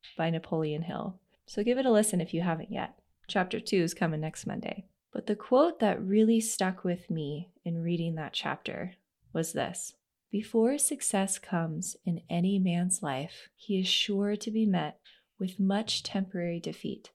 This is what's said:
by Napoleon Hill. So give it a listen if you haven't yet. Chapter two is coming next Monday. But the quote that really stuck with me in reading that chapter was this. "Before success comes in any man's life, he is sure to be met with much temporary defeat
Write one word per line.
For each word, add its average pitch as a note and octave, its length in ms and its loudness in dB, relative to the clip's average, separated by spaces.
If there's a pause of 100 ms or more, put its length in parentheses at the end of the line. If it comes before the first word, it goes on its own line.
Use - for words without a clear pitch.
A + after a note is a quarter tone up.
(180)
by E3 140 0
Napoleon D#3+ 520 -2
Hill. - 380 -6 (260)
So - 160 -4
give A#3+ 160 2
it C4+ 80 2
a B3 60 6
listen G#3+ 280 6
if E3 140 -4
you E3 60 2
haven't E3 320 -2
yet. - 260 -6 (300)
Chapter F#3 320 0
two - 160 0
is E3+ 180 2
coming D#3+ 260 0
next D#3 240 -6
Monday. - 420 -6 (260)
But - 140 -6
the G#3 100 0
quote D4 420 4
that G#3+ 240 2
really A3 380 6
stuck F#3+ 420 -2
with F3 280 -2
me D3+ 400 -4 (140)
in E3 180 -4
reading E3+ 340 0
that D#3 160 -8
chapter - 600 -6 (380)
was E3 200 -2
this. - 420 -6 (380)
"Before A3+ 460 2
success G3 600 0
comes E3 680 -4
in E3+ 240 -2
any F#3 300 2
man's F3+ 460 0
life, C#3+ 500 -6
he - 240 -2
is F#3 80 0
sure G3+ 480 0
to G#3+ 160 -6
be A3 160 2
met E3+ 320 0 (400)
with F#3 220 -4
much G3 420 0
temporary F3 560 -4
defeat - 560 -8